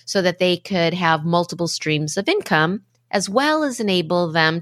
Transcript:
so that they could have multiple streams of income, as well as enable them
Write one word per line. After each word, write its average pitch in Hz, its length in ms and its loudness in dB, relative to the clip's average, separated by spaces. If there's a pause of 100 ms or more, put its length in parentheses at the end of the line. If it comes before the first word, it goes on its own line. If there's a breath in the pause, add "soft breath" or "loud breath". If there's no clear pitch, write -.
so 196 160 0
that 175 180 0
they 180 180 2
could 170 360 0
have 160 320 0
multiple 170 420 0
streams 151 500 -2
of 202 120 -2
income, 190 540 0 (280)
as 196 180 -2
well 302 340 0
as 254 160 -4
enable 175 520 0
them 160 300 2